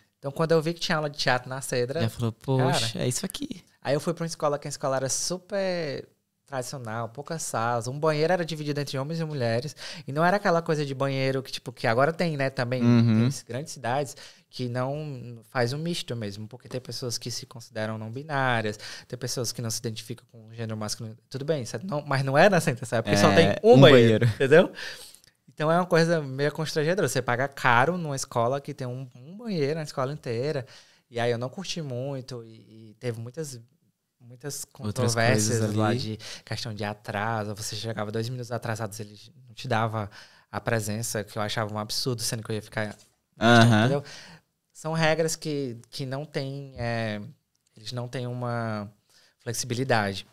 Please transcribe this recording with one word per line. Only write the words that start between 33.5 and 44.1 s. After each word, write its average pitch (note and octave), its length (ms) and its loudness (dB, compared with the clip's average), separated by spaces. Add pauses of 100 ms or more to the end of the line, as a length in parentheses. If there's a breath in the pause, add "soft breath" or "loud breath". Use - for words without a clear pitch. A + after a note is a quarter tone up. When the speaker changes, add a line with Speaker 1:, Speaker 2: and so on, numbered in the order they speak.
Speaker 1:
muitas B2+ 460 -12 (140)
Speaker 2:
Outras A#2 340 0
Speaker 1:
controvérsias A2+ 460 4
Speaker 2:
coisas G#2+ 160 0
Speaker 1:
lá G#2+ 140 2
Speaker 2:
ali. A#2+ 100 0
Speaker 1:
de G#2+ 200 -6 (240 loud breath)
questão A2 300 -8
de G#2 100 -8
atraso, G#2 720 -4
você G#2+ 220 -10
chegava G#2+ 360 -6
dois A2+ 180 -4
minutos B2 220 -10
atrasados, A2+ 480 -6
ele G#2+ 160 -14 (320)
não A#2 60 -20
te - 140 -12
dava A2 420 0 (420 loud breath)
a G#2+ 100 -6
presença, A2 600 -2
que - 140 -14
eu G#2+ 40 -2
achava G#2+ 300 -4
um G#2+ 60 -6
absurdo, A2 460 -4
sendo A2+ 180 -4
que - 100 -12
eu A2 40 -4
ia G#2 60 -6
ficar, G#2+ 340 -6 (440)
Speaker 2:
Aham. A#2 420 8
Speaker 1:
entendeu? C#3 220 2 (680 loud breath)